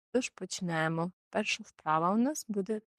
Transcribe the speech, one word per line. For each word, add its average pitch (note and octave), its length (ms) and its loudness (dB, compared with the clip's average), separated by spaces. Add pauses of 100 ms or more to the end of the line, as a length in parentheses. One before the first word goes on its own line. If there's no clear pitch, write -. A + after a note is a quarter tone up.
(120)
Тож B3 180 0
починаємо. E3 840 -2 (180)
Перша - 340 -2
вправа D#3+ 480 0
у G#3+ 60 2
нас C#4 300 0
буде G#3+ 340 -4 (180)